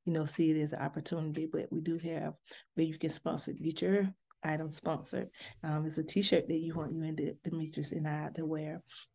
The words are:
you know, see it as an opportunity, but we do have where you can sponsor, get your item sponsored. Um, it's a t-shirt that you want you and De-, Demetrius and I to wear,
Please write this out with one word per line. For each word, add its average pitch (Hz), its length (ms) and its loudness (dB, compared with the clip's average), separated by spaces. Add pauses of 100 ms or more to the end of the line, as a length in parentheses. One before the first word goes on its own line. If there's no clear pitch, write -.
you 175 80 0
know, 160 140 2
see 160 260 4
it 156 100 4
as 151 120 0
an - 60 -4
opportunity, 156 680 -2
but - 220 -2
we 165 80 0
do 165 200 0
have 160 340 -4 (400)
where 165 120 4
you 156 120 -2
can 160 140 0
sponsor, - 420 -2
get 160 280 -2
your 190 320 4 (300)
item 156 280 0
sponsored. - 580 -2 (340)
Um, 156 240 0
it's 156 100 -2
a 160 60 0
t-shirt 185 440 4
that 160 120 2
you 165 160 -2
want 156 180 -2
you 160 80 -2
and 156 160 -2
De-, 151 260 0
Demetrius 156 480 -2
and 156 160 0
I 151 280 -2
to 160 100 -2
wear, 156 380 -2 (320)